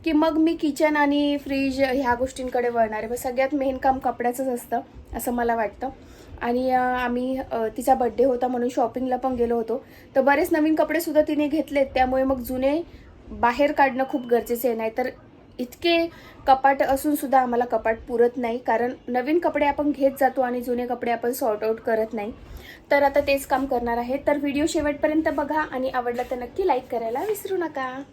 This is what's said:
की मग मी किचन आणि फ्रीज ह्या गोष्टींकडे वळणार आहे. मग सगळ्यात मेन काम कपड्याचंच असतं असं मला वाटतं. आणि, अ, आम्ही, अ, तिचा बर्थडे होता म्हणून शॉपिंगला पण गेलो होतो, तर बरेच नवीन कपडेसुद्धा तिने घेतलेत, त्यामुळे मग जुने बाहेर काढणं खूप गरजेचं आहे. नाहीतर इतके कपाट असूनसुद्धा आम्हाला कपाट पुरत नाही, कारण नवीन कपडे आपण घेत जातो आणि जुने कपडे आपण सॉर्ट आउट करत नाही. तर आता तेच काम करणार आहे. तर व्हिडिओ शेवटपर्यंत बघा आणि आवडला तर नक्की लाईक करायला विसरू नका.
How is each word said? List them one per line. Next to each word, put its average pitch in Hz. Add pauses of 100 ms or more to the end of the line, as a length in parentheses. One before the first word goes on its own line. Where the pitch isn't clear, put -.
की 320
मग 311
मी 320
किचन 302
आणि 285
फ्रीज 269
ह्या 262
गोष्टींकडे 247
वळणार 226
आहे. 220
मग 240
सगळ्यात 262
मेन 269
काम 262
कपड्याचंच 247
असतं 240 (340)
असं -
मला 240
वाटतं. 226 (540)
आणि, 254
अ, 254
आम्ही, 254 (140)
अ, 226 (100)
तिचा 262
बर्थडे 240
होता 254
म्हणून 247
शॉपिंगला 254
पण 262
गेलो 240
होतो, 226 (320)
तर 269
बरेच 285
नवीन 311
कपडेसुद्धा 311
तिने 294
घेतलेत, 285
त्यामुळे 262
मग 262
जुने 254 (460)
बाहेर 240
काढणं 262
खूप 254
गरजेचं 233
आहे. 233
नाहीतर 220 (500)
इतके 330 (360)
कपाट 269
असूनसुद्धा 269
आम्हाला 240
कपाट 226 (100)
पुरत 240
नाही, 240
कारण 240 (160)
नवीन 247
कपडे 330
आपण 285
घेत 277
जातो 262
आणि 247
जुने 247
कपडे 240
आपण 233
सॉर्ट 214
आउट 220
करत 220
नाही. 214 (580)
तर 285
आता 285
तेच 277
काम 269
करणार 240
आहे. 240 (100)
तर 294
व्हिडिओ 285
शेवटपर्यंत 302
बघा 294
आणि 262
आवडला 247
तर 254
नक्की 247
लाईक 262
करायला 226
विसरू 392
नका. 269 (100)